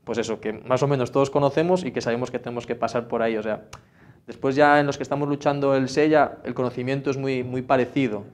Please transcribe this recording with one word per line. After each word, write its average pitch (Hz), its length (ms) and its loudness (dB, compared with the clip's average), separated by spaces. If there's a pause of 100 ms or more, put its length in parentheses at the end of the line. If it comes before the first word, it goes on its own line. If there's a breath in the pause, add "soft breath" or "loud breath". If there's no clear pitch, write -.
pues 117 140 -6
eso, 110 220 -4
que 107 120 -4
más 123 300 -2
o 139 60 2
menos 127 240 0
todos 139 180 2
conocemos 165 540 2
y 123 80 -6
que - 80 -4
sabemos 120 300 -2
que 123 80 -6
tenemos 120 280 -8
que 120 100 -4
pasar 117 320 -2
por 117 120 -2
ahí. 113 160 0
O 107 60 -4
sea, 107 220 -4 (640 loud breath)
después 135 260 -2
ya 147 240 8
en 143 80 4
los 139 100 -2
que 139 60 -6
estamos 143 260 -2
luchando 143 460 2
el 131 140 2
Sella, 147 560 4
el 120 100 -6
conocimiento 131 560 -2
es 131 80 -2
muy, 135 240 -2
muy 127 200 -6
parecido. 123 720 0